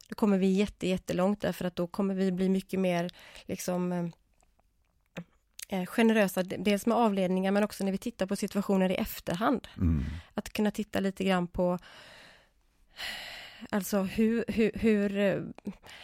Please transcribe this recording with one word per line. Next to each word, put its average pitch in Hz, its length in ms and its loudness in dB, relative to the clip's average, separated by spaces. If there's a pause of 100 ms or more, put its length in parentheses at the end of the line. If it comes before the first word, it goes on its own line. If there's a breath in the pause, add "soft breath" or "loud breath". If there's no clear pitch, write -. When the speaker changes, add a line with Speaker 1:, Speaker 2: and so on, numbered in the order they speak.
Speaker 1:
då - 80 -16
kommer 208 220 4
vi 190 100 2
jätte-, 190 400 0
jättelångt, 185 540 -2
därför 180 240 -4
att 180 100 -6
då 175 120 -4
kommer 196 280 -2
vi 190 160 2
bli 185 180 0
mycket 190 300 0
mer, 175 300 0 (360 loud breath)
liksom, 180 460 -4
eh, 175 140 -2 (1600)
eh, 185 160 -4
generösa, 220 580 2
de-, 185 200 -6
dels 202 220 0
med 226 120 2
avledningar, 190 540 2
men 202 120 4
också - 200 -4
när 196 80 0
vi 190 60 0
tittar - 280 -6
på 202 100 -4
situationer 190 560 2
i - 40 -2
efterhand. 220 720 -2 (100)
Speaker 2:
Mm. 80 260 2 (300 loud breath)
Speaker 1:
Att - 200 -8
kunna 208 180 2
titta 208 280 -4
lite 190 240 -2
grann 185 240 2
på, 180 320 0 (1900 loud breath)
alltså, 202 340 0
hur, 220 440 2
hur, 208 280 2
hur, 202 420 2
eh, 180 240 2 (640 loud breath)